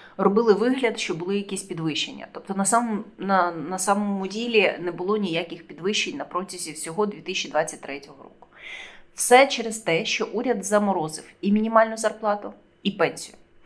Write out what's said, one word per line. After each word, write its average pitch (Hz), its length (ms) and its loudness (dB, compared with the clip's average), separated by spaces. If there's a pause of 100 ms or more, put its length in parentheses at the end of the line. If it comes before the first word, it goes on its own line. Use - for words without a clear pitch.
(160)
робили 214 360 6
вигляд, 233 480 2
що 185 140 -4
були 175 220 -2
якісь 196 260 -4
підвищення. - 680 -4
Тобто - 220 -8
на 196 100 0
самому, 226 380 2 (160)
на, 185 340 2
на 170 260 -6
самому 202 480 0
ділі 214 540 2
не 175 120 -4
було 185 240 -2
ніяких 170 500 -4
підвищень 160 500 -4
на 139 80 -6
протязі 180 480 -8
всього 170 340 -4
дві 160 140 -6
тисячі 180 280 -6
двадцять 151 320 -2
третього 139 420 -14
року. - 260 -20 (680)
Все 254 320 8
через 226 320 -4
те, 175 260 0
що - 280 -2
уряд 220 320 -2
заморозив 190 600 0 (160)
і 202 120 2
мінімальну 220 440 4
зарплату, 208 560 -2 (300)
і 202 80 0
пенсію. - 460 -2 (300)